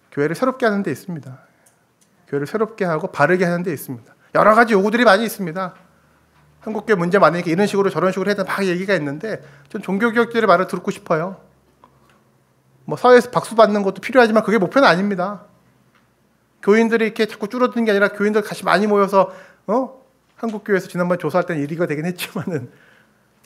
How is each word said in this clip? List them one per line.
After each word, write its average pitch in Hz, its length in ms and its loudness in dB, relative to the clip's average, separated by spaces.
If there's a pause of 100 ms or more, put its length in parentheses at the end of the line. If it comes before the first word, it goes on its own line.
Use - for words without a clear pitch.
(120)
교회를 151 240 -2
새롭게 254 300 -2
하는 202 160 0
데 170 100 -4
있습니다. 131 460 -12 (880)
교회를 143 180 -4
새롭게 214 380 -4
하고 160 240 -4
바르게 180 360 2
하는 175 180 -2
데 175 100 -6
있습니다. 131 420 -12 (200)
여러 185 200 6
가지 226 200 4
요구들이 208 300 2
많이 214 200 6
있습니다. 185 500 -8 (840)
"한국교회 214 340 -4
문제 175 240 0
많으니까 170 320 2
이런 190 160 2
식으로 196 240 0
저런 160 220 0
식으로 190 160 -4
해야 202 80 -2
된다." 190 160 -6
막 196 120 -2
얘기가 190 300 -2
있는데 151 480 -6 (260)
전 208 140 -10
종교개혁자들의 226 640 0
말을 185 220 4
듣고 175 240 -6
싶어요. 175 480 -6 (1400)
뭐 151 120 -6
사회에서 247 340 6
박수 - 240 -4
받는 208 280 4
것도 190 180 -4
필요하지만 233 420 4
그게 214 160 0
목표는 220 300 4
아닙니다. 190 560 0 (1160)
교인들이 220 440 2
이렇게 214 200 -2
자꾸 214 220 -10
줄어드는 240 360 -2
게 220 60 2
아니라 202 180 2
교인들 208 340 0
같이 185 220 -12
많이 180 220 2
모여서, 196 460 2 (340)
어? 247 360 -4 (340)
한국교회에서 208 520 -4
지난번 175 300 -2
조사할 175 280 -2
때는 156 160 -4
일 143 100 -6
위가 170 140 -2
되긴 151 200 -4
했지만은 175 640 -8 (760)